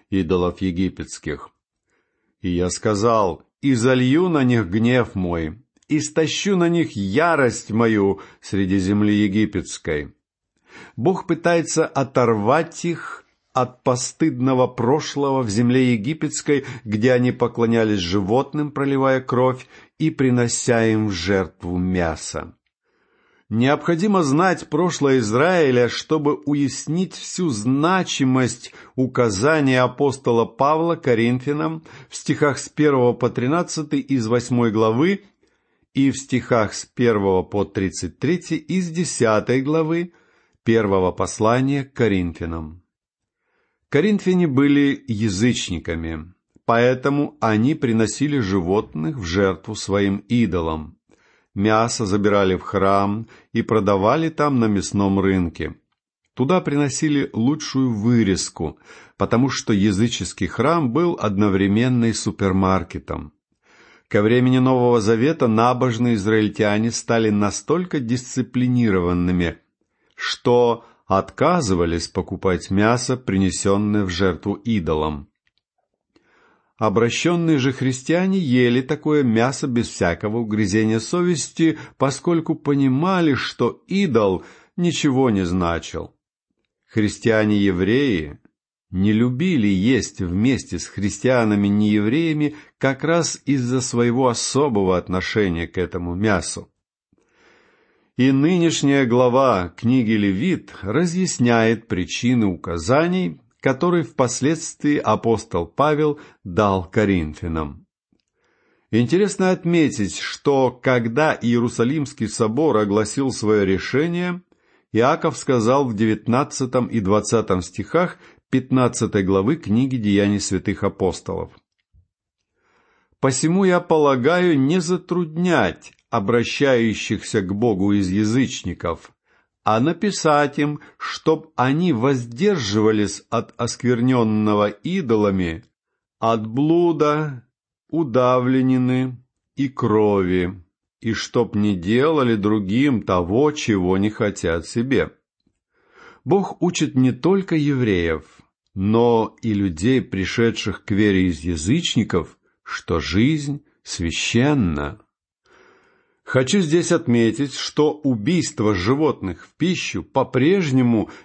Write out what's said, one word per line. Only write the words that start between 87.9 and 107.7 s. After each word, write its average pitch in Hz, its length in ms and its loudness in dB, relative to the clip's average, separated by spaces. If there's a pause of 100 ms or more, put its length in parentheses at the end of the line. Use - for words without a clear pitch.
не 95 200 0
любили 123 560 0
есть 101 540 0
вместе 95 560 -2
с - 80 -10
христианами-неевреями 107 1700 0 (220)
как 135 260 -2
раз 160 420 0
из-за 127 360 0
своего 120 460 0
особого 113 680 0
отношения 90 720 -2
к - 120 -8
этому 87 340 -6
мясу. 95 580 -2 (1500)
И 131 160 4
нынешняя 143 720 2
глава 120 720 2
книги 117 340 0
«Левит» 107 680 0
разъясняет 120 1080 0
причины 110 600 -2
указаний, 139 920 -2 (220)
которые 170 420 0
впоследствии 147 920 -2
апостол 107 680 -2
Павел 147 540 0 (240)
дал 95 400 0
Коринфянам. 80 1000 -2 (1080)